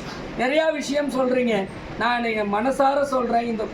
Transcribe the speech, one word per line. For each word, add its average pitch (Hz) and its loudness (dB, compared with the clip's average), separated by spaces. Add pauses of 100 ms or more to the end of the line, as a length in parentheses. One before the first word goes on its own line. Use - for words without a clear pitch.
(400)
நிறையா 285 2
விஷயம் 285 -2
சொல்றீங்க, 247 2 (440)
நான் 233 0
என் 214 -2
மனசார 269 2
சொல்றேன். 240 2
இந்த 220 -2 (100)